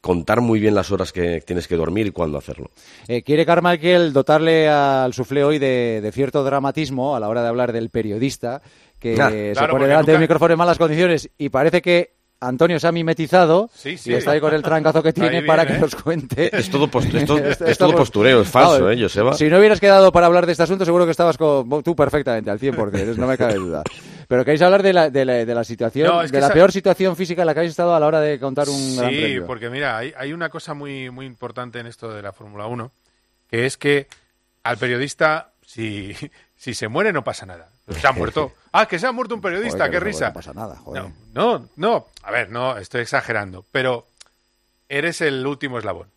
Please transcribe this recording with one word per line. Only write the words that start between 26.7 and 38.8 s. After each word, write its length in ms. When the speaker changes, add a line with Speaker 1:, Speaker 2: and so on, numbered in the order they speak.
Speaker 2:
situación 420
física 280
en 40
la 80
que 60
habéis 120
estado 220
a 60
la 60
hora 160
de 180
contar 300
un 80
Speaker 3:
Sí, 180
Speaker 2:
gran 140
premio. 360
Speaker 3:
porque 220
mira, 300
hay, 180
hay 160
una 160
cosa 240
muy, 380
muy 160
importante 520
en 80
esto 240
de 120
la 100
Fórmula 340
uno, 240
que 160
es 100
que 300
al 160
periodista, 720
si, 500
<laughs> 200
si 180
se 140
muere, 240
no 100
pasa 240
nada. 220
Se 60
ha 60
muerto. 440
Speaker 2:
<laughs> 60
Speaker 3:
Ah, 100